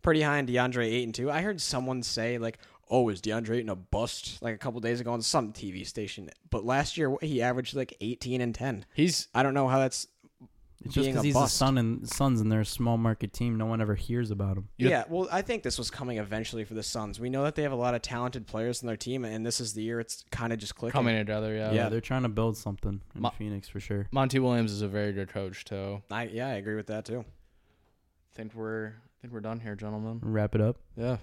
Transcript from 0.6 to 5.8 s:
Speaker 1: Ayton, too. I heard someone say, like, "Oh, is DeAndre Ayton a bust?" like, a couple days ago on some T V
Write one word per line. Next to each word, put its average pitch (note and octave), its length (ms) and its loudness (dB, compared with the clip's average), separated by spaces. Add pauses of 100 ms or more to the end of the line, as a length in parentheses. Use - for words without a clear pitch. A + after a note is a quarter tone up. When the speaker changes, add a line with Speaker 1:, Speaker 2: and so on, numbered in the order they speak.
Speaker 1:
Ayton, A#2 260 0
too. B2+ 200 -2
I D#3 100 0
heard G3 180 -2
someone B2+ 440 -2
say, A#2 340 -2
like, A2+ 220 -4 (300)
"Oh, A#2+ 200 6
is F#2+ 100 -2
DeAndre A2 380 0
Ayton A2+ 120 -2
a F#2+ 60 0
bust?" - 680 -4
like, A#2 100 -2
a G#2 60 -8
couple A#2+ 200 -4
days A#2 220 0
ago A#2 100 -2
on A#2 120 -2
some A#2 300 2
T G2+ 180 -8
V F2+ 140 -8